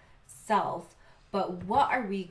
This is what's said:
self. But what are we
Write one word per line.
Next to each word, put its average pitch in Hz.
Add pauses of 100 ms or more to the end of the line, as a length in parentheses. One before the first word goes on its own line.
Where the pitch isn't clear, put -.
(260)
self. - (360)
But 180
what 233
are 254
we 190